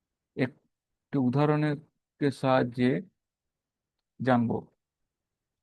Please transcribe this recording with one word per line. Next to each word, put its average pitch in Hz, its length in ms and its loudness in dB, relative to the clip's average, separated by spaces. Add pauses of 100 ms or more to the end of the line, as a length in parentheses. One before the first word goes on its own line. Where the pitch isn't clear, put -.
(360)
একটি - 840 -8
উদাহরণের 147 1120 -2
সাহায্যে 131 720 0 (1200)
জানবো 120 460 0 (960)